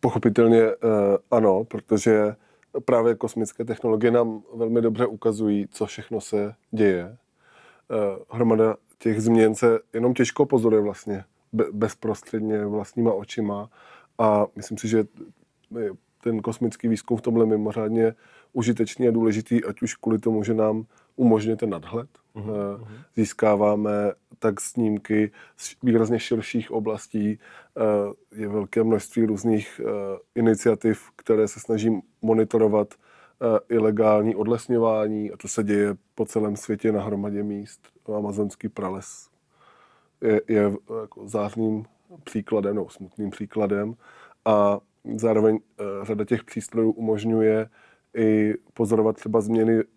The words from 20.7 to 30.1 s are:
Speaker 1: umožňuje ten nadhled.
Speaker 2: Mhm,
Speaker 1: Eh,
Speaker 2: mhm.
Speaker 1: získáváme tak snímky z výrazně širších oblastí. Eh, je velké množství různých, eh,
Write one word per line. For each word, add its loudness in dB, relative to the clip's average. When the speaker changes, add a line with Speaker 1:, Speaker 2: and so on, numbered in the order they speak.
Speaker 1:
umožňuje 4
ten -2
nadhled. -8
Speaker 2:
Mhm, -10
Speaker 1:
Eh, -6
Speaker 2:
mhm. -18
Speaker 1:
získáváme 0
tak -2
snímky -2
z -16
výrazně 2
širších -4
oblastí. -4
Eh, -2
je -6
velké -2
množství 0
různých, -2
eh, -6